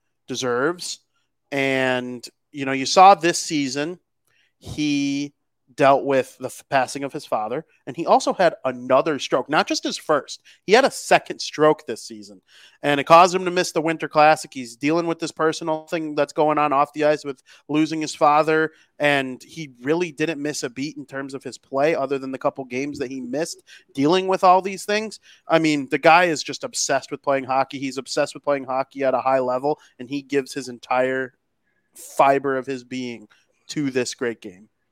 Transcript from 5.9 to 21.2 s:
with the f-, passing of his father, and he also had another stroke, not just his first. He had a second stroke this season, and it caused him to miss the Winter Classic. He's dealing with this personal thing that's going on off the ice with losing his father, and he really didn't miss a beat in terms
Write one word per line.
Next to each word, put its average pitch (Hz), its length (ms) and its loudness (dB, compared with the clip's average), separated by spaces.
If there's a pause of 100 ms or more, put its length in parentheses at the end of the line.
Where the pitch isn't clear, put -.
with 135 340 0
the 127 80 -8
f-, - 220 -16
passing 139 360 -2
of 135 80 -8
his 147 120 -10
father, 117 400 -4 (220)
and 135 100 -10
he 165 80 -6
also 240 280 2
had 175 320 2
another 131 560 0
stroke, - 280 -2
not 165 200 0
just 320 160 -4
his 262 120 -6
first. - 460 -4 (240)
He 180 60 2
had 262 120 8
a 233 60 0
second - 480 0
stroke - 480 0
this 113 160 -8
season, 101 400 -18 (400)
and 143 160 0
it 139 60 -4
caused 170 280 6
him 185 120 -4
to 180 80 -2
miss 180 180 -2
the 165 100 -2
Winter 156 280 -4
Classic. 151 440 4
He's 120 220 -14
dealing 165 320 0
with 165 140 -4
this 165 100 -6
personal 156 560 -4
thing 156 300 -6
that's 143 160 0
going 151 260 2
on 147 140 2
off 143 220 2
the 151 100 -2
ice 151 200 0
with 139 160 -12 (280)
losing 156 320 0
his 147 140 -6
father, 156 580 2 (260)
and 135 420 0
he 156 300 -14 (120)
really 165 280 -2
didn't 151 320 -4
miss 147 220 -6
a 131 60 -8
beat 139 260 -10
in 143 100 -14
terms 135 260 -12